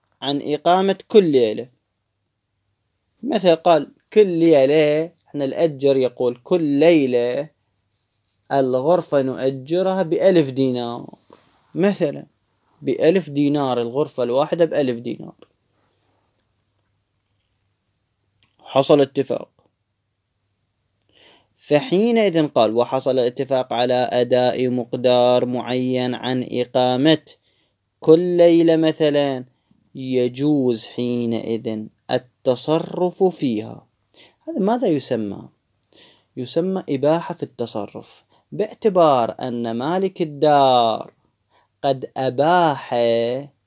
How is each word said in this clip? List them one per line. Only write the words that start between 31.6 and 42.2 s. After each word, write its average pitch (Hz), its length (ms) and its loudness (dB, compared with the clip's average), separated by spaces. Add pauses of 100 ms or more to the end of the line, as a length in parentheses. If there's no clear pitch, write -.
التصرف 165 1120 -2
فيها". 117 640 -4 (600)
هذا 330 100 -8
ماذا 226 300 -2
يسمى؟ 117 600 -4 (880)
يسمى 175 520 -4
إباحة 156 460 -2
في - 80 -12
التصرف، - 840 -10 (280)
باعتبار 160 880 0
أن 120 300 -6
مالك 175 520 -4
الدار 139 880 2 (720)
قد 131 340 -4
أباح 139 800 0 (720)